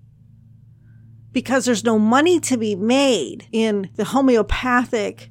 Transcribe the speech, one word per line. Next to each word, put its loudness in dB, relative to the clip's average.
because -2
there's 0
no 0
money 4
to -2
be -2
made 0
in -2
the -4
homeopathic 0